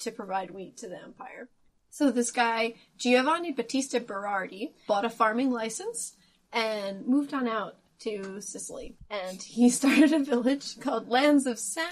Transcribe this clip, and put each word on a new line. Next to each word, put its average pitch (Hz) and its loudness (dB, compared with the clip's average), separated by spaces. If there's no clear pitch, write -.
to 226 -6
provide 190 -6
wheat 190 -14
to 185 -12
the 180 -12
empire. - -16
So 285 4
this 240 0
guy, 226 0
Giovanni 285 4
Battista 262 -2
Berardi, 202 -6
bought 202 2
a 233 0
farming 233 2
license 240 -6
and 208 -4
moved 285 2
on 254 -2
out 214 -4
to 196 -8
Sicily. - -12
And 185 -8
he 240 4
<laughs> - 0
started 269 6
a 311 2
village 269 -2
called 226 -4
Lands 277 6
of 233 -2
San - -6